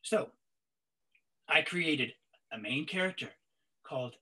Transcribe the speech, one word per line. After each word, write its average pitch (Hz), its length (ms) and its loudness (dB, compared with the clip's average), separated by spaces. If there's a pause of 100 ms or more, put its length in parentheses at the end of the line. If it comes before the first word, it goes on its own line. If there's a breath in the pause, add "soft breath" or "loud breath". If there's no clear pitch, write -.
So - 280 2 (1160)
I 156 140 6
created 156 520 0 (380)
a 117 60 -8
main 127 280 -2
character 185 440 -2 (520)
called 127 400 -6